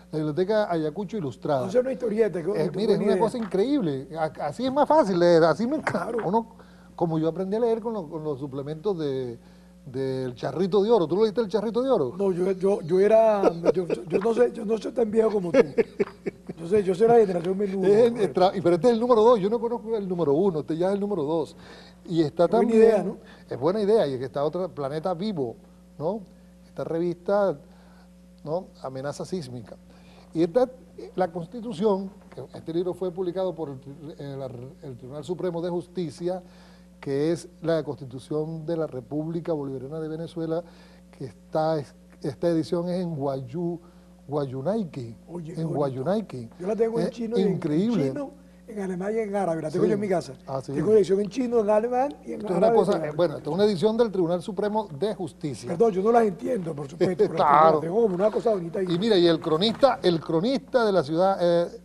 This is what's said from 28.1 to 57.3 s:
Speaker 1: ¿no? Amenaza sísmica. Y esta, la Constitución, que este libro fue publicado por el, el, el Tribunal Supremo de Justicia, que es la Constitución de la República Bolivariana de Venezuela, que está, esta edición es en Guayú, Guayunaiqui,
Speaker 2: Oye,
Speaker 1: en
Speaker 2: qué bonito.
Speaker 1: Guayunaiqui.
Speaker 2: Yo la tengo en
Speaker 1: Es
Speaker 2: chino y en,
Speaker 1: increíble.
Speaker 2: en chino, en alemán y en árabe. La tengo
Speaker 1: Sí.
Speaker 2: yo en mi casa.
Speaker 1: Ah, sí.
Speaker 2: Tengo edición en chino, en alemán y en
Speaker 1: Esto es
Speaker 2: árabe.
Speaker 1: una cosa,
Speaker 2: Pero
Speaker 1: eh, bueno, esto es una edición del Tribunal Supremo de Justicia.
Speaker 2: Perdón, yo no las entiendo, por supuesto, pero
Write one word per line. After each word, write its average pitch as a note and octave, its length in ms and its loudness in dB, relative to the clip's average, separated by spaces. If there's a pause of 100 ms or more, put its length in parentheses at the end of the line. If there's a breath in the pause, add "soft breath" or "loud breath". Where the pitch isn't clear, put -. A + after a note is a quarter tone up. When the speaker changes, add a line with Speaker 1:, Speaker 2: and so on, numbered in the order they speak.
Speaker 1:
¿no? F3+ 240 -6 (140)
Amenaza C3+ 420 -8
sísmica. B2 520 -10 (560 loud breath)
Y D#3+ 100 0
esta, A#3+ 260 2 (460)
la F3+ 160 0
Constitución, G3 800 -4 (240)
que B2+ 80 -12 (160)
este D#3+ 140 -10
libro F3 220 -2
fue F#3 180 -4
publicado F3+ 420 -4
por D#3+ 140 -6
el, C3+ 100 -12 (400)
el, C#3 240 -10 (400)
el C3+ 140 -14
Tribunal C3 260 -12
Supremo E3+ 400 -4
de F3+ 80 -4
Justicia, F3 720 -6 (560 loud breath)
que C#3+ 320 -2
es - 180 -4 (140)
la D#3+ 220 0
Constitución D3+ 840 -8
de E3 100 -2
la D#3 120 -2
República D#3 640 -6
Bolivariana C#3 480 -6
de D#3 80 -8
Venezuela, D#3+ 560 -6 (520 loud breath)
que C#3 100 -10
está, D#3 520 -2 (440)
esta E3 260 -2
edición E3+ 400 0
es F3+ 120 -2
en E3+ 140 -4
Guayú, C#3 640 -4 (480 loud breath)
Guayunaiqui, C#3 880 -4 (120)
Speaker 2:
Oye, E3 220 -12
Speaker 1:
en D3+ 60 -14
Speaker 2:
qué D#3+ 60 -4
bonito. D3 160 -4
Speaker 1:
Guayunaiqui. C3+ 800 -4
Speaker 2:
Yo F3+ 80 -10
la A3 100 -2
tengo A3+ 220 0
en F3+ 80 0
Speaker 1:
Es - 40 -4
Speaker 2:
chino A3+ 280 -4
y F#3+ 40 4
en, F3+ 120 4
Speaker 1:
increíble. D#3+ 520 0
Speaker 2:
en C4 80 -2
chino, C#4+ 160 -8 (360 loud breath)
en G#3 140 -10
alemán F#3+ 340 -4
y A3+ 40 -2
en G3+ 180 -4
árabe. E3 240 -2
La D#3 100 -6
tengo F3 140 0
Speaker 1:
Sí. F3+ 60 2
Speaker 2:
yo G#3+ 40 2
en G3+ 60 -2
mi G#3 80 -4
casa. E3 240 -2 (140)
Speaker 1:
Ah, C3+ 180 -6
sí. C#3 80 -8
Speaker 2:
Tengo D#3 200 2
edición G3 280 4
en G#3 80 -4
chino, A#3+ 320 0
en G3+ 80 0
alemán B3 460 0 (100)
y - 80 -10
en A3 80 -8
Speaker 1:
Esto G#3 120 -4
es F3 40 0
Speaker 2:
árabe. A3 160 4
Speaker 1:
una G#3+ 140 6
cosa, G3+ 120 2
Speaker 2:
Pero D3+ 140 -4
Speaker 1:
eh, D3+ 40 -10
bueno, E3 200 0
esto D3 140 -8
es D#3+ 40 -2
una G3+ 120 2
edición G#3+ 320 0
del A#3 120 2
Tribunal F3 320 0
Supremo G#3 460 -4 (100)
de G3+ 160 -2
Justicia. C#3 540 -8
Speaker 2:
Perdón, G3+ 240 2
yo F#3 100 -2
no A3 80 2
las A#3 140 6
entiendo, G3 500 -4
por C#3+ 140 -10
supuesto, F3 300 0
pero F3 160 2